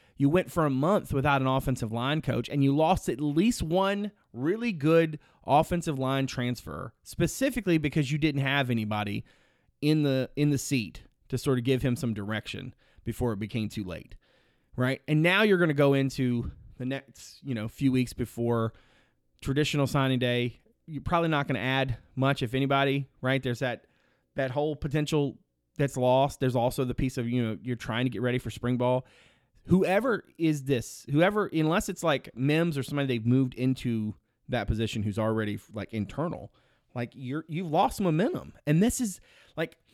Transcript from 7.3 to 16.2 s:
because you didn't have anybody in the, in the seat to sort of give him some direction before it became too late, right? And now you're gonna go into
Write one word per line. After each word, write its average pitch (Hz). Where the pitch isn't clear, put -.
because 147
you 156
didn't 143
have 135
anybody 107
in 151
the, 131
in 147
the 139
seat 110
to 127
sort 135
of 120
give 127
him 123
some 117
direction 101
before 120
it 98
became 107
too 107
late, 85
right? 127
And 156
now 185
you're 202
gonna 165
go 139
into 127